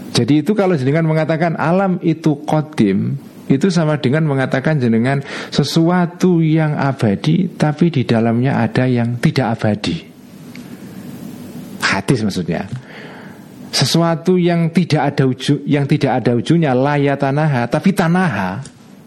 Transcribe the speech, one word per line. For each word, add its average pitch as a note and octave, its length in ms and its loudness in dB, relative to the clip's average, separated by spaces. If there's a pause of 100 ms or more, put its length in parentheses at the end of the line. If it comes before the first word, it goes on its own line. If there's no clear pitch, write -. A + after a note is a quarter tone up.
(140)
Jadi C#3+ 320 2
itu G#3 80 2
kalau F#3 240 2
jenengan D3 320 2
mengatakan D#3+ 480 0
alam F#3 480 2
itu D#3 400 2
qadim, A#2+ 720 0 (320)
itu D3+ 240 2
sama D3+ 240 2
dengan D3+ 320 0
mengatakan C3+ 480 0
jenengan B2 480 0 (240)
sesuatu E3+ 960 2
yang D#3 320 2
abadi, C#3 800 0
tapi D#3 320 2
di C3 160 0
dalamnya A#2 560 2
ada A2+ 240 0
yang A#2+ 320 0
tidak A#2+ 400 0
abadi. G#2 400 -2 (1800)
Hadis G#2 400 0
maksudnya. F#2 480 -4 (1000)
Sesuatu E3 640 0
yang E3+ 400 2
tidak D3 400 2
ada C3+ 160 2
ujung, C3+ 400 -2
yang C#3 160 0
tidak C3 400 0
ada B2 80 2
ujungnya, D3 400 2
la C#3 240 2
yatanaha, C#3 720 0
tapi E3+ 240 0
tanaha, D#3+ 640 0 (500)